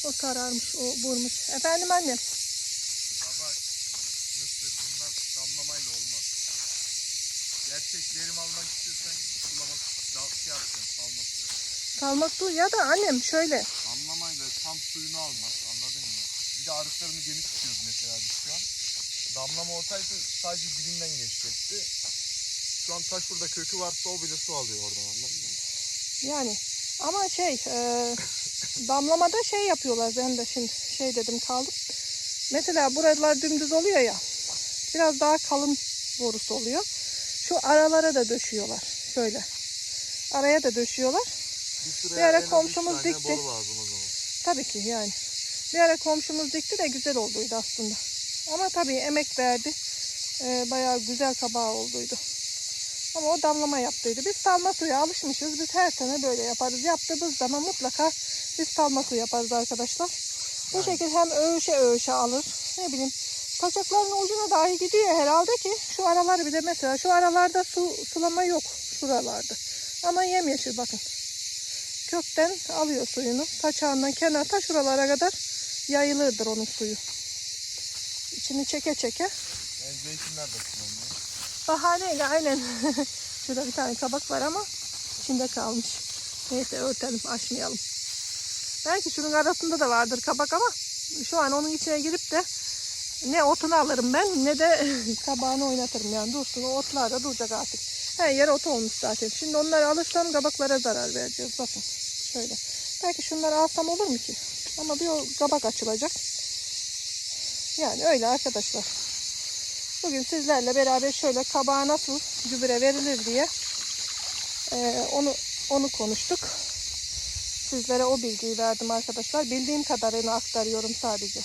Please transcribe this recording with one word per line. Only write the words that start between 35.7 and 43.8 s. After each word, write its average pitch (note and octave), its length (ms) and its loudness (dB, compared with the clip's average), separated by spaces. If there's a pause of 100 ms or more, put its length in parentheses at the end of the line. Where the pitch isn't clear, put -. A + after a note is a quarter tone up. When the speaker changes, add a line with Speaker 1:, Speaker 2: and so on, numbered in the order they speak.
Speaker 1:
borusu A3 360 -2
oluyor. B3 280 0 (640)
Şu F4 160 4
aralara D#4 520 8
da A#3+ 140 4
döşüyorlar. A3 540 -2 (300)
Şöyle. A3 320 0 (840)
Araya C#4+ 320 6
da A#3+ 120 2
döşüyorlar. B3+ 480 2 (640)
Speaker 2:
Bir D#4 60 -6
sıraya E4+ 260 -4
Speaker 1:
Bir E4 40 4
ara E4 160 8
Speaker 2:
en F4 40 6
az - 20 -2
üç - 60 -6
Speaker 1:
komşumuz E4+ 520 4
Speaker 2:
tane E4 140 2
Speaker 1:
dikti. - 80 -6
Speaker 2:
boru D4+ 240 0
lazım A2 340 -4